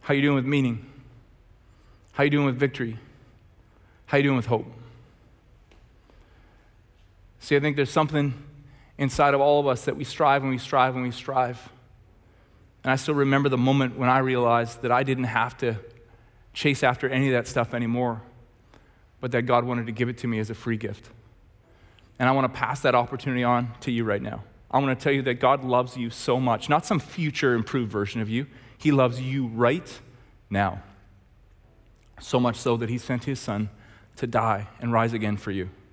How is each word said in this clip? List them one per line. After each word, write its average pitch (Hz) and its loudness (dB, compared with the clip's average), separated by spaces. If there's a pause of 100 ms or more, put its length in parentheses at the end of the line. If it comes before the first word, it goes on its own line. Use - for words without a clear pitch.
How - 0
you 139 2
doing 143 4
with 127 0
meaning? 131 -2 (1200)
How 139 2
you 147 4
doing 143 2
with 127 0
victory? 123 -2 (1080)
How 143 2
you 143 4
doing 135 2
with 117 -2
hope? 113 -2 (2750)
See, - 2
I - 6
think 143 0
there's 143 0
something 147 0 (640)
inside 143 2
of 139 4
all 147 6
of 143 0
us 127 0
that 139 -2
we - -8
strive 139 2
and 135 0
we 127 -2
strive 131 2
and 127 -4
we 123 -4
strive. 123 -4 (1120)
And 131 0
I 131 4
still 151 -2
remember 139 4
the 131 2
moment 131 2
when 127 0
I 131 4
realized 120 2
that 120 0
I 127 4
didn't 131 0
have 117 -2
to 113 -2 (760)
chase 143 0
after 127 0
any 135 0
of 131 2
that 120 0
stuff 120 -2
anymore, 120 -2 (1000)
but 123 -6
that 120 0
God 120 4
wanted 120 -4
to 117 -8
give 117 -2
it 123 -10
to 127 -6
me 117 -2
as 107 -4
a 110 -8
free 113 -4
gift. 104 -10 (1120)
And 123 2
I - 2
wanna 131 2
pass 131 -4
that 127 2
opportunity 123 0
on 123 0
to 131 -4
you 117 -2
right 104 0
now. 110 -10 (260)
I - 0
wanna 135 2
tell 143 0
you 139 0
that 127 0
God 131 2
loves 127 0
you 117 -6
so 127 -2
much, 120 0
not 147 2
some 180 0
future 143 -2
improved 113 -2
version 104 -4
of 107 -4
you. 120 -2 (320)
He 151 2
loves 127 4
you 131 -4
right 120 0 (500)
now. 98 -2 (1400)
So - -2
much 120 0
so 120 0
that 113 -4
he 120 -4
sent 123 -6
his 135 -6
son 107 -4 (480)
to 131 -6
die 110 0 (120)
and 120 -2
rise 113 2
again 107 -2
for 104 -8
you. 92 -6 (220)